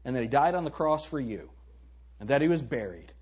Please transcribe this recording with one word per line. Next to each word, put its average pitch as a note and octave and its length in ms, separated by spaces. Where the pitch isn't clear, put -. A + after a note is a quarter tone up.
And B2+ 120
that A#2+ 60
He A#2 60
died D3 260
on F3+ 100
the D3 60
cross D3+ 340
for D3+ 160
you. G#2+ 300
And G#2+ 100
that C#3+ 100
He D#3 60
was E3 160
buried. G#2 580